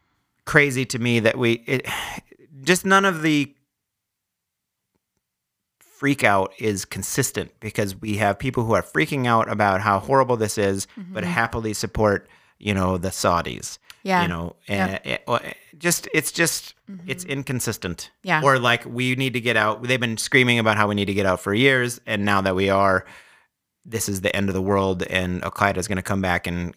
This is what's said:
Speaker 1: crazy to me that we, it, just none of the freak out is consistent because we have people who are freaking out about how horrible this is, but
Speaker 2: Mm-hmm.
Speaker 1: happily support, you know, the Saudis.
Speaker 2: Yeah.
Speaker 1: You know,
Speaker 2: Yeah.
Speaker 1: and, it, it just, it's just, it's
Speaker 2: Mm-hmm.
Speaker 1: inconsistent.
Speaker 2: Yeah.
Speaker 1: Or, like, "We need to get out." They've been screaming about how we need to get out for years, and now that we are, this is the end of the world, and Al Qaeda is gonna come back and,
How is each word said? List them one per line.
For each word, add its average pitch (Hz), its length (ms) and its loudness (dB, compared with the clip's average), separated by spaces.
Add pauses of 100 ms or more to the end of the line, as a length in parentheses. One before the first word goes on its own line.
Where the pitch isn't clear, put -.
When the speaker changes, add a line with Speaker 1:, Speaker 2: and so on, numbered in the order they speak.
(460)
Speaker 1:
crazy 135 420 2
to - 100 -6
me 120 220 2
that 110 180 2
we, 120 140 2 (160)
it, 131 180 -2 (760)
just 175 200 2
none 196 220 6
of 170 160 0
the 151 320 0 (2250)
freak - 440 -2
out 98 340 2
is 101 280 -2
consistent - 760 -4
because 101 360 -6
we 104 220 -4
have 101 220 2
people 123 260 -2
who 113 80 0
are 95 80 4
freaking 151 460 -2
out 113 240 2
about 101 300 2
how 101 180 2
horrible 127 380 2
this 107 200 -2
is, 98 300 0 (100)
but 185 260 -10
Speaker 2:
Mm-hmm. 175 100 -2
Speaker 1:
happily 113 400 -2
support, 104 540 0 (300)
you 104 160 -2
know, 92 240 2
the 87 120 -4
Saudis. 82 680 -2 (260)
Speaker 2:
Yeah. 185 200 0
Speaker 1:
You 175 60 -2
know, 85 260 -6 (120)
Speaker 2:
Yeah. 98 380 -2
Speaker 1:
and, - 0 -
it, - 220 -6
it - 520 -6
just, 170 340 -2
it's 156 180 -2
just, - 420 -2 (340)
it's 180 160 -8
Speaker 2:
Mm-hmm. 147 100 -8
Speaker 1:
inconsistent. 120 800 -6 (120)
Speaker 2:
Yeah. 170 200 0
Speaker 1:
Or, 135 160 6
like, 120 260 2
"We 123 300 -2
need 131 180 -2
to 123 80 -2
get 117 140 2
out." 107 280 2
They've 123 160 0
been 113 180 -2
screaming 123 420 4
about 110 160 4
how 107 120 4
we 104 80 0
need 101 100 0
to 98 80 -2
get 98 120 0
out 92 140 2
for 101 140 -2
years, 123 540 2
and 104 180 -2
now 101 160 2
that 95 140 0
we 98 140 2
are, 95 360 2 (800)
this 110 240 -6
is 95 120 -6
the 101 140 0
end 101 140 0
of 92 60 -2
the 95 60 -2
world, 95 420 0
and 90 400 -4
Al 87 80 -6
Qaeda 101 260 0
is 90 100 -4
gonna 92 140 -4
come 98 200 -4
back 90 260 -2
and, 87 300 -6